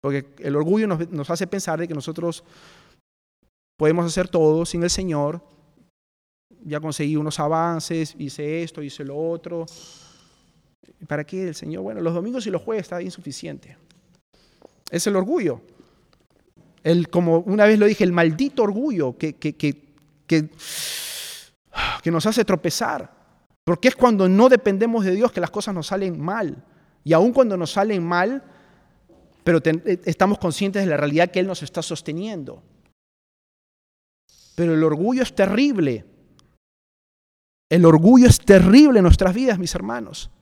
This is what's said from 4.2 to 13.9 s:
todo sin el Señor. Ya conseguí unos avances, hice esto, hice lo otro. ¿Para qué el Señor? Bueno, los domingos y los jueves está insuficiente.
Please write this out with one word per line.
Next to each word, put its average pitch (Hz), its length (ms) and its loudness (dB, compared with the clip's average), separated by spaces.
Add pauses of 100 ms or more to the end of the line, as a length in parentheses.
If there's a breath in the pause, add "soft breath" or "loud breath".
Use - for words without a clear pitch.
todo 160 380 2
sin 170 160 -6
el 175 80 -2
Señor. 165 520 -6 (1200)
Ya 147 140 -8
conseguí 151 360 -4
unos 151 240 -4
avances, 160 800 -4
hice 151 440 -8
esto, 160 200 -12
hice 143 220 -14
lo 139 120 -12
otro. 165 480 -8 (1400 loud breath)
¿Para 147 160 -8
qué 190 240 -10
el 151 60 -12
Señor? 165 280 -12
Bueno, 202 200 -10
los 165 100 -2
domingos 214 340 -6
y 208 40 -8
los 175 100 -6
jueves 220 220 -6
está 180 180 -10
insuficiente. 160 760 -16 (1120 soft breath)